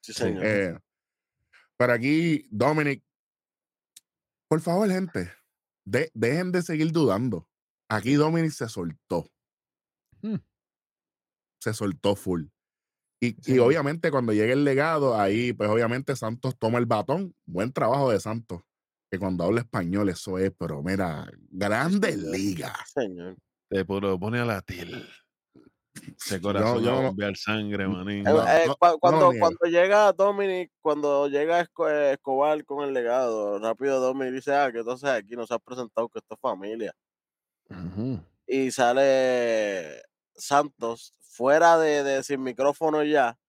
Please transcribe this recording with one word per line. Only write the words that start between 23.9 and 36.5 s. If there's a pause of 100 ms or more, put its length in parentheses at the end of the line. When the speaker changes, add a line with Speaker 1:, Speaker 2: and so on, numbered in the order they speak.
Speaker 2:
pone
a
latir. (1400)
Ese
Speaker 3:
Yo,
Speaker 2:
corazón
Speaker 3:
yo
Speaker 2:
a
Speaker 3:
no
Speaker 2:
bombear
sangre,
manín.
Speaker 3:
no,
Speaker 1:
Eh,
eh,
Speaker 3:
no,
Speaker 1:
cua-,
Speaker 3:
no
lo
Speaker 1:
cuando,
Speaker 3:
niego.
Speaker 1:
cuando
llega
Dominic, (100)
cuando
llega
Esco-,
eh,
Escobar
con
el
legado,
rápido
Dominic
dice,
"Ah,
que
entonces
aquí
no
se
ha
presentado,
que
esto
es
familia". (760)